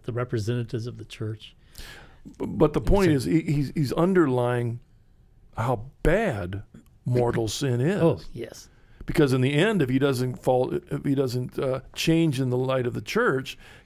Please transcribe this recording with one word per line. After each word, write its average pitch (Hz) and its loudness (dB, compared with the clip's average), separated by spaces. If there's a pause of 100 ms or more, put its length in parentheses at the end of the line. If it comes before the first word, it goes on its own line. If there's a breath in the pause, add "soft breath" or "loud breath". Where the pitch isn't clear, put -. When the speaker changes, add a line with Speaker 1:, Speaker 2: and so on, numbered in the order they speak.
Speaker 1:
the 120 -8
representatives 120 -4
of 113 -12
the 107 -14
church. - -10 (840 loud breath)
Speaker 2:
B-, - -4
but 151 2
the 156 0
point 180 4
Speaker 1:
So 151 4
Speaker 2:
is, 127 0
he, 147 2
he's, 147 0
he's 131 0
underlying 123 2 (760)
how 117 -2 (160)
bad 104 0 (440)
mortal 120 2
Speaker 1:
<clears throat> - -6
Speaker 2:
sin 123 0
is. 175 0
Speaker 1:
Oh, 165 4 (120)
yes. - -14 (380 loud breath)
Speaker 2:
Because 139 4
in 131 2
the 135 2
end, 190 2
if 127 0
he 131 2
doesn't 127 0
fall, 127 0 (200)
if 143 -4
he 143 0
doesn't, 127 -4
uh, 131 -2 (140)
change 160 2
in 131 0
the 123 0
light 131 0
of 120 -4
the 113 -6
church, 147 -2 (300 loud breath)